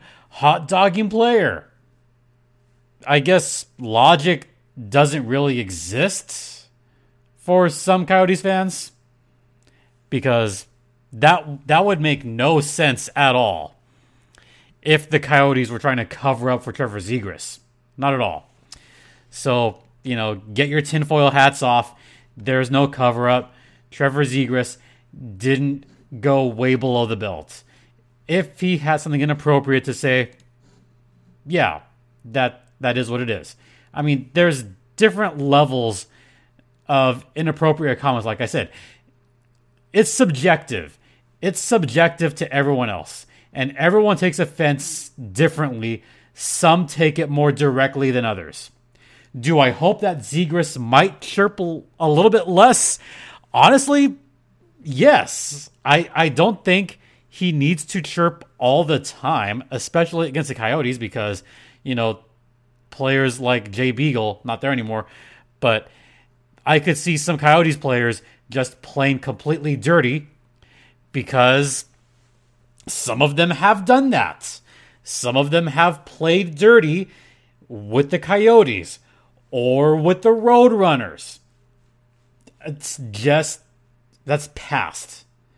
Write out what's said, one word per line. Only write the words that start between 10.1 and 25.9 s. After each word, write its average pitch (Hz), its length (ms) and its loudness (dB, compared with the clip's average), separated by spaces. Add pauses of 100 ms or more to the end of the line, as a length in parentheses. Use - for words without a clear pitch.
that, 147 540 0
that 165 180 2
would 190 160 0
make 143 240 -2
no 123 340 0
sense 147 560 -2
at 139 200 2
all 95 380 -2 (1080)
if 151 280 0
the 151 100 0
Coyotes 139 520 2
were 117 80 -8
trying 131 180 0
to 113 80 -4
cover 127 460 -2
up 123 100 -2
for 120 100 -10
Trevor 104 280 -6
Zegras. 98 580 -8 (400)
Not 139 160 -2
at 127 80 -2
all. 85 300 -6 (800)
So, 120 500 -2 (220)
you 127 120 -6
know, 107 200 -6
get 107 340 -4
your 147 140 0
tinfoil 147 480 2
hats 139 320 4
off. 120 360 0 (380)
There's 131 320 -2
no 139 180 2
cover 123 400 0
up. 123 280 0 (340)
Trevor 139 360 -2
Zegras 127 520 -2 (600)
didn't 139 500 -2 (320)